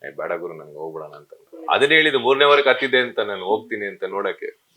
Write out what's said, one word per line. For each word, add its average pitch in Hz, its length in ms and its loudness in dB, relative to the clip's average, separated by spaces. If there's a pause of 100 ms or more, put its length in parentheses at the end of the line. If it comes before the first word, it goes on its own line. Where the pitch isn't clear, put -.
"ಏ, 71 40 -16
ಬೇಡ 73 220 -8
ಗುರು, 87 200 -8
ನಂಗೆ 76 240 -18
ಹೋಗ್ಬಿಡೋಣ" 78 360 -12
ಅಂತ. 73 160 -20 (420)
ಅದನ್ನೇ 139 240 4
ಹೇಳಿದ್ದು, 156 240 4
ಮೂರನೇ 135 260 4
ವಾರಕ್ಕೆ 143 260 6
ಹತ್ತಿದ್ದೆ 127 280 2
ಅಂತ, 123 200 -4
ನಾನು 104 260 -4
ಹೋಗ್ತೀನಿ 104 420 -4
ಅಂತ 95 180 -12
ನೋಡಕ್ಕೆ. 95 720 -8